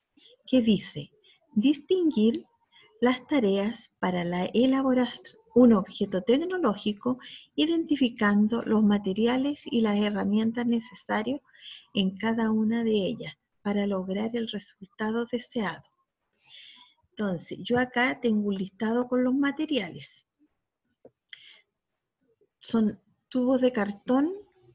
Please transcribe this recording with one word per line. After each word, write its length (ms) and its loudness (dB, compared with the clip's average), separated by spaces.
que 140 4
dice, 500 0
distinguir 920 2
las 280 0
tareas 720 0
para 240 -2
la 220 -2
elaborar 680 2
un 200 10
objeto 480 -2
tecnológico, 960 -2
identificando 1080 2
los 200 2
materiales 840 0
y 160 0
las 140 0
herramientas 680 0
necesarias 720 -4
en 220 0
cada 340 0
una 320 0
de 240 0
ellas 280 -8
para 240 -2
lograr 480 -4
el 140 -4
resultado 840 -8
deseado. 540 -6
Entonces, 480 -6
yo 180 -2
acá 420 -2
tengo 280 0
un 60 -2
listado 520 -4
con 160 -2
los 120 0
materiales. 920 -4
Son 400 -2
tubos 320 0
de 100 4
cartón 640 -2